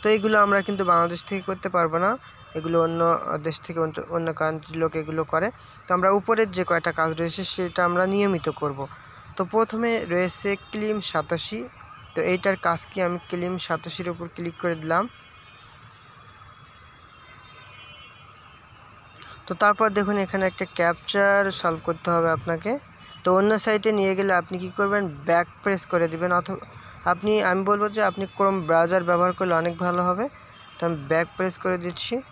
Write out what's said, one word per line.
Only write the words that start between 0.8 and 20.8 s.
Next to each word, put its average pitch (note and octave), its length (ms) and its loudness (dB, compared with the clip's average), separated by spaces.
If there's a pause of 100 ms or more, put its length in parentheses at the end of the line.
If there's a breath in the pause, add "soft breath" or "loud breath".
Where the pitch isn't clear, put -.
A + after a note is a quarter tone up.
বাংলাদেশ E3+ 360 2
থেকে F#3+ 220 -6
করতে F#3+ 260 -6
পারবো E3 300 2
না, G#3 60 2 (460 loud breath)
এগুলো E3 280 0
অন্য E3 160 0 (440)
দেশ D#3+ 100 -4 (100)
থেকে E3 200 -8
অন্য, D#3 100 -6 (200)
অন্য E3 120 -2 (120)
কান্ট্রির D#3 420 -4
লোক D#3+ 100 0 (100)
এগুলো D#3+ 200 -4 (120)
করে। E3 140 0 (380 loud breath)
তো - 100 -20
আমরা F#3 140 4 (100)
উপরের A3 380 2
যে F#3 120 0
কয়টা E3+ 300 2
কাজ D#3+ 100 2 (100)
রয়েছে E3+ 220 -2 (120)
সেটা F3+ 360 -2
আমরা F3 140 2 (100)
নিয়মিত G3 340 0 (140)
করব। C#3 180 -4 (560 loud breath)
তো - 60 -4 (120)
প্রথমে A3+ 380 0 (220)
রয়েছে F3+ 360 -2 (220)
ক্লেম G#3+ 260 -2 (140)
সাতোশি, E3 480 -4 (540)
তো - 60 -4 (120)
এইটার F#3 260 0 (100)
কাজ E3 120 0 (100)
কি, - 80 -10 (100)
আমি F3 100 -2 (120)
ক্লেম F3 240 -4 (120)
সাতোশির E3+ 480 -6
উপর E3+ 120 -10 (100)
ক্লিক E3+ 280 -8
করে E3+ 180 0
দিলাম। E3 220 0 (4000 loud breath)
তো - 60 -6 (100)
তারপর G#3 260 6 (100)
দেখুন G#3 180 2 (100)
এখানে F#3+ 260 0
একটা F#3 140 -6 (120)
capture G3+ 640 2 (200)